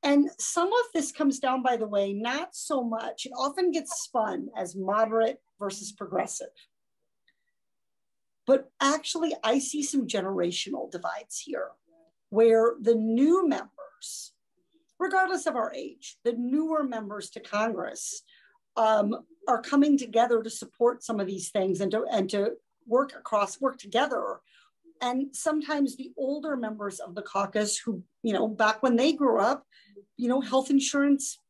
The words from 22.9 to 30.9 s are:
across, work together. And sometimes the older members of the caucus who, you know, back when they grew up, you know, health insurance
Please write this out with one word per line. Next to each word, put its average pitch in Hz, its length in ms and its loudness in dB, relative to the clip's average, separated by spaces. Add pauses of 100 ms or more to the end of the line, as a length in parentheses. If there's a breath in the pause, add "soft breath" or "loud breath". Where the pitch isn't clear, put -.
across, - 480 -2
work 262 180 -2
together. 226 640 -2 (600 soft breath)
And 262 360 -4
sometimes 302 600 0
the - 220 -14
older 285 380 -4
members 214 440 -6
of 175 140 -12
the 202 80 -10
caucus 202 560 -2
who, 190 240 -6 (220)
you 220 100 0
know, 214 140 2
back 220 340 2
when 247 140 4
they 277 180 4
grew 262 260 2
up, 254 240 2 (520 loud breath)
you 240 120 -2
know, 262 140 2
health 262 300 0
insurance 277 680 2 (120)